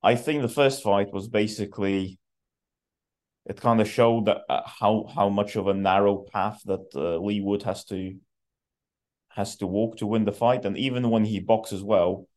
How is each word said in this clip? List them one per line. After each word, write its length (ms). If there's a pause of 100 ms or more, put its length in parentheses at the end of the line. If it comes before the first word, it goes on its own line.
I 120
think 260
the 80
first 340
fight 300
was 160
basically, 880 (1300)
it 160
kinda 240
showed 400
that, 240
uh, 160
how, 500
how 140
much 260
of 120
a 60
narrow 440
path 480
that, 280
uh, 240
Lee 220
Wood 240
has 220
to, 300 (1120)
has 280
to 100
walk 300
to 80
win 200
the 60
fight. 340
And 120
even 320
when 160
he 140
boxes 420
well 560